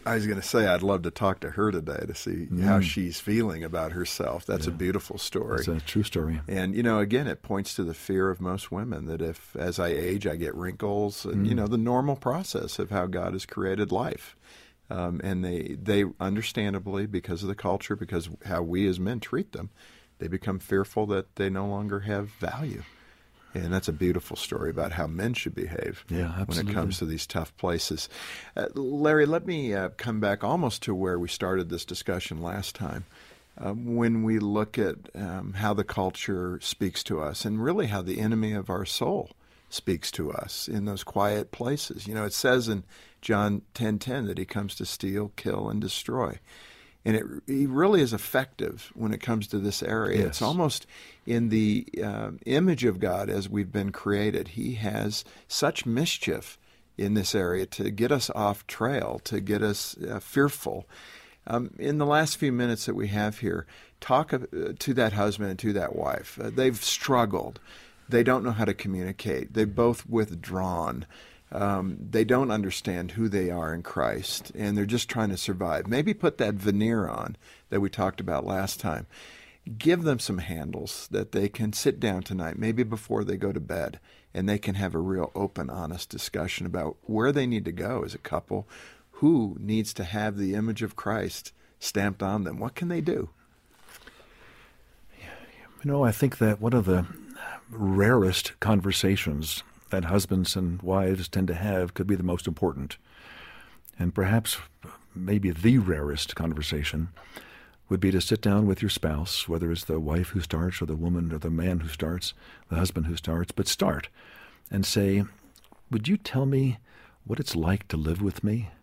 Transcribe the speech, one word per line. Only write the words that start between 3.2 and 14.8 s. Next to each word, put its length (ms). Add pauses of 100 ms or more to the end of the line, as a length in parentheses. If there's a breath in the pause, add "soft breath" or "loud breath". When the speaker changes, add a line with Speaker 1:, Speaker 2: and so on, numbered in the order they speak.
Speaker 1:
feeling 420
about 300
herself. 540
That's 200
a 40
Speaker 2:
Yeah. 60
Speaker 1:
beautiful 420
story. 400
Speaker 2:
It's 100
a 120
true 220
story. 460
Speaker 1:
And, 260
you 80
know, 160
again, 280
it 160
points 320
to 100
the 100
fear 360
of 100
most 320
women 340
that 140
if, 360
as 220
I 100
age, 380
I 100
get 180
wrinkles 720
and, 200
you 60
Speaker 2:
Mm. 40
Speaker 1:
know, 100
the 120
normal 380
process 640
of 120
how 160
God 280
has 120
created 460
life. 420 (560 loud breath)